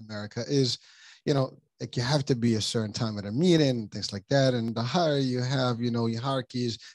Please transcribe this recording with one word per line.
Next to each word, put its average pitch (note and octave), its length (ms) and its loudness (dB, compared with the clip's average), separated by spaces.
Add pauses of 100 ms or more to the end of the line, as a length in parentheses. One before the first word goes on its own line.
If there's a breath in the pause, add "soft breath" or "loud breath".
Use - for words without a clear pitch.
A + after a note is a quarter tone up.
America G#2+ 380 -8
is, C3+ 320 2 (460 soft breath)
you D3 100 0
know, C3 220 0 (240)
like, B2 160 -10
you B2 60 0
have C3+ 240 2
to C3+ 100 2
be A#2 200 2
a G#2 40 -2
certain G#2+ 320 -4
time G#2+ 260 -4
at G2 60 -8
a G2+ 80 -6
meeting, C#3 560 4
things - 240 -8
like G2 160 -8
that. C3+ 240 4
And A#2 220 -2
the A2+ 80 -2
higher D3 360 2
you B2+ 220 0
have, B2 400 0
you A#2+ 100 0
know, A#2 160 0
your A#2 140 -2
hierarchies, B2 580 -4 (160 loud breath)